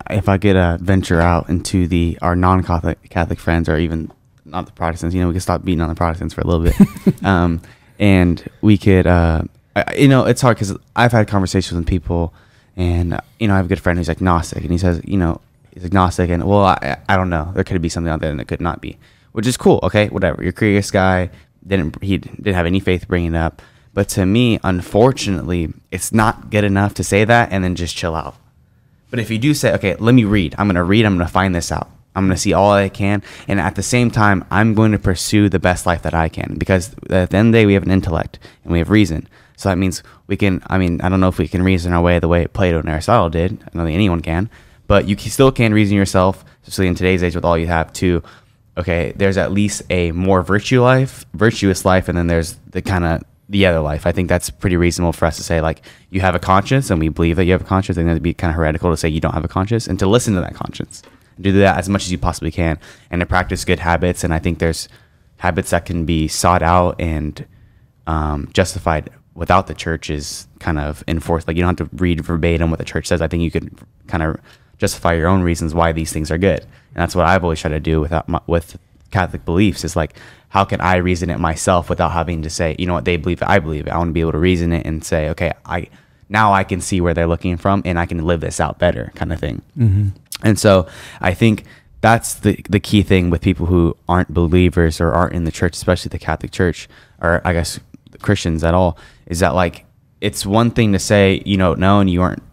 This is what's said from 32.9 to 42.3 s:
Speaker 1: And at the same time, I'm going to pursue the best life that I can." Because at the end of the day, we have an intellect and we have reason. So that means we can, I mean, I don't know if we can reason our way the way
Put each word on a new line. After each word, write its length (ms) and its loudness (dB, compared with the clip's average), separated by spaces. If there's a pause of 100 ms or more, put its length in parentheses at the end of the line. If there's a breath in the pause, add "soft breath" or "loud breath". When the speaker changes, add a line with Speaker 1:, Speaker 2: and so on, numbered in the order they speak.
Speaker 1:
And 120 0
at 140 -2
the 80 -4
same 280 0
time, 400 2
I'm 240 2
going 180 4
to 60 0
pursue 500 2
the 100 0
best 280 0
life 160 0
that 120 -4
I 140 0
can." 300 -8
Because 360 0 (160)
at 200 0
the 60 0
end 120 4
of 40 4
the 60 4
day, 80 6
we 80 6
have 80 2
an 80 -2
intellect 480 -2 (260 loud breath)
and 80 -6
we 60 2
have 120 0
reason. 380 2 (280 soft breath)
So 120 -4
that 100 2
means 240 -2 (260 soft breath)
we 80 -2
can, 320 0
I 100 0
mean, 240 0
I 60 -2
don't 120 2
know 80 4
if 100 -2
we 100 -2
can 140 -2
reason 300 0
our 100 2
way 180 4
the 80 0
way 180 2